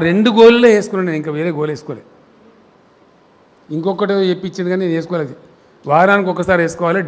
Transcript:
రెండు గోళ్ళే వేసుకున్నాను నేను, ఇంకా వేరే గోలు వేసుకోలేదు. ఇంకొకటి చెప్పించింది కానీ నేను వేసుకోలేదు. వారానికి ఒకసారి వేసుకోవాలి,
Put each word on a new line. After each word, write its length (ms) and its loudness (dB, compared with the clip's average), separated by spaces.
రెండు 200 2
గోళ్ళే 360 8
వేసుకున్నాను 360 -2
నేను, 120 -4
ఇంకా 160 -8
వేరే 200 -4
గోలు 160 -4
వేసుకోలేదు. 340 -14
ఇంకొకటి 440 -4
చెప్పించింది 400 -8
కానీ 120 -2
నేను 140 -2
వేసుకోలేదు. 360 -6
వారానికి 500 2
ఒకసారి 320 0
వేసుకోవాలి, 420 -4